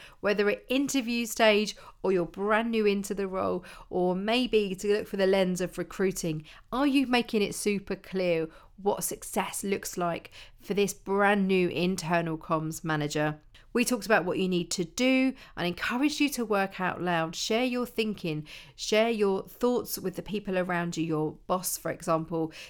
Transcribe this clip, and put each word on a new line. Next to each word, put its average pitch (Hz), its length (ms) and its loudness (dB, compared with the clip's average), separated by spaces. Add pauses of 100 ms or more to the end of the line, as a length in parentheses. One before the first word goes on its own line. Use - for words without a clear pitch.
(200)
whether 202 280 2
at 208 200 -2
interview 247 580 0
stage 214 500 4 (260)
or 190 100 2
you're 175 140 2
brand 214 440 0
new 220 160 2
into 202 280 0
the 196 140 -4
role, 185 360 -2 (260)
or 180 240 2
maybe 214 600 0
to 202 140 -6
look 202 200 2
for - 80 -8
the 190 100 4
lens 185 340 2
of 180 180 -4
recruiting? 180 640 -2 (280)
Are 269 140 2
you 269 200 4
making 233 360 2
it 202 120 -2
super 196 420 -2
clear 175 520 -2 (340)
what 196 220 0
success - 580 -6
looks - 340 -4
like 175 340 -2 (300)
for - 140 -6
this 190 180 2
brand 202 540 2
new 185 220 4
internal 170 680 0
comms 160 460 -4
manager? 151 560 -2 (340)
We 240 120 2
talked 233 220 -2
about 196 180 4
what 180 140 -2
you 185 100 0
need 175 220 0
to 175 160 -2
do 262 480 2 (200)
and 175 120 -4
encouraged 247 520 -2
you 285 120 2
to 240 160 -4
work 196 340 0
out 180 220 -2
loud, 170 340 0
share 226 280 0
your 247 200 0
thinking, 202 600 -4 (280)
share 220 360 2
your 202 320 2
thoughts - 560 -2
with 185 180 -6
the 180 60 -8
people 202 340 -4
around 175 400 -2
you, 160 80 -2
your 156 280 -2 (140)
boss, 180 300 -2
for - 140 -6
example, 165 640 -2 (180)